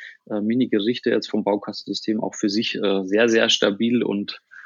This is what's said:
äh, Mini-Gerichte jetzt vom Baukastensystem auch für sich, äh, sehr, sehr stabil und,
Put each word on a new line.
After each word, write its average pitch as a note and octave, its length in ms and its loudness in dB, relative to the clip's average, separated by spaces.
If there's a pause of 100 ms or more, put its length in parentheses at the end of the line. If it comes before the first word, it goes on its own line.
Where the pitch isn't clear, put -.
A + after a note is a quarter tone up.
(280)
äh, G#2+ 140 -4
Mini-Gerichte A2+ 680 0
jetzt A2+ 220 0
vom G#2+ 140 0
Baukastensystem G#2 800 -4
auch G2 120 -4
für G#2 160 -2
sich, G#2+ 240 -2
äh, G2 320 0
sehr, A2 240 4
sehr A2+ 180 4
stabil A2+ 540 2
und, G2+ 400 -4 (240)